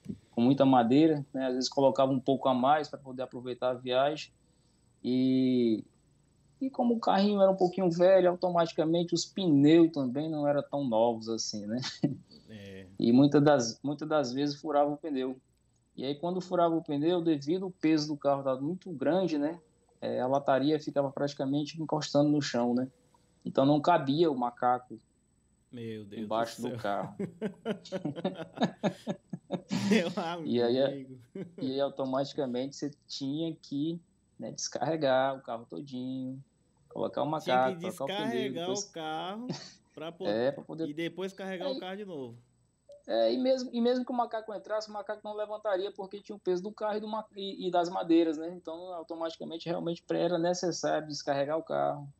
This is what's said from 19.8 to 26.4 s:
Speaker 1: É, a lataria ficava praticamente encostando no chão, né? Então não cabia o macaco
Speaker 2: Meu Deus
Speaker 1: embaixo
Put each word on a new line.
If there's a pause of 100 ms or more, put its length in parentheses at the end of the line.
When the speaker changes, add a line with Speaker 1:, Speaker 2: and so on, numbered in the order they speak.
Speaker 1:
É,
a
lataria
ficava
praticamente
encostando
no
chão,
né? (560)
Então
não
cabia
o
macaco (720)
Speaker 2:
Meu
Deus
Speaker 1:
embaixo